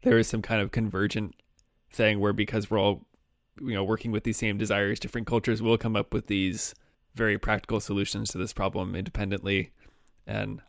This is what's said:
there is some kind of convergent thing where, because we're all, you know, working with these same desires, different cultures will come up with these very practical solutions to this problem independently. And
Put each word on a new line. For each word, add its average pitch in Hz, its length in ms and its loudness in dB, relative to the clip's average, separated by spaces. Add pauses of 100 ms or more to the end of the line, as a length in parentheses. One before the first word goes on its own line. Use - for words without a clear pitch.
there 170 160 6
is 113 100 4
some 110 140 -2
kind 110 200 0
of 98 100 -2
convergent 104 640 -2 (560)
thing 107 280 2
where, 101 140 4
because 104 360 0
we're 110 100 2
all, 98 260 2 (560)
you 123 120 -4
know, 98 100 0
working 110 280 -2
with 107 120 -2
these 110 140 -2
same 107 200 0
desires, 104 420 0
different - 280 -6
cultures 113 340 2
will 113 160 4
come 110 180 0
up - 180 0
with - 140 -2
these 95 460 0 (420)
very 107 220 2
practical 107 420 -2
solutions 101 520 -2
to - 60 -8
this 92 160 -4
problem 95 420 -2
independently. 98 760 -2 (560)
And 104 420 -6